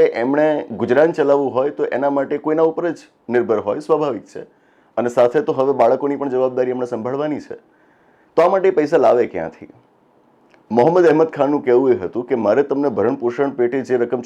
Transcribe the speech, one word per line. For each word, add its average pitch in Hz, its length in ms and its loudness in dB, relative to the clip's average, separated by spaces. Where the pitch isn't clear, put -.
એમણે 147 240 0
ગુજરાન 139 320 2
ચલાવવું 143 400 0
હોય 135 240 -2
તો 147 180 -2
એના 139 220 -2
માટે 139 260 -4
કોઈના 156 280 0
ઉપર 170 180 -8
જ - 180 -10
નિર્ભર 113 400 0
હોય, 131 180 -4
સ્વાભાવિક 147 480 -2
છે. - 100 -14
અને 120 120 0
સાથે 123 380 2
તો 151 100 -2
હવે 135 220 2
બાળકોની 131 380 2
પણ 139 160 -6
જવાબદારી 127 420 -2
એમણે 123 140 -6
સંભાળવાની 127 560 -6
છે. - 120 -16
તો 160 60 6
આ 175 100 4
માટે 190 220 2
પૈસા 151 300 2
લાવે 120 260 4
ક્યાંથી? 82 380 -10
મોહમ્મદ 165 360 4
અહેમદ 160 300 2
ખાનનું 143 260 0
કહેવું 123 320 4
એ - 60 -
હતું 110 260 -8
કે 127 160 -2
મારે 110 200 2
તમને 143 340 -2
ભરણ 117 260 0
પોષણ 127 380 -2
પેટે 123 260 -2
જે 123 100 0
રકમ 120 280 -2